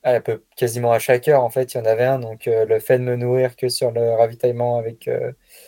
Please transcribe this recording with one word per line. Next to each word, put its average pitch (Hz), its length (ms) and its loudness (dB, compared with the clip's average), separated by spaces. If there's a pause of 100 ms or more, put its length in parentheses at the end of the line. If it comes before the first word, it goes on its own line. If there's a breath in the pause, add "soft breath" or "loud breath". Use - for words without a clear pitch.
À 123 140 2
peu, - 240 -6 (140)
quasiment 120 340 0
à 113 80 4
chaque 123 300 2
heure, 135 140 6
en 117 60 0
fait, 127 240 -4
il 135 40 -4
y - 20 -2
en 110 60 -6
avait 113 180 2
un. 131 160 0
Donc, 113 300 -10
euh, 110 160 2
le 110 160 0
fait 127 180 2
de 127 40 -4
me 123 120 -2
nourrir 123 400 0
que 127 140 -4
sur 123 220 -2
le 117 200 0
ravitaillement 120 680 0
avec, 117 300 -8
euh, 123 240 -4 (360 soft breath)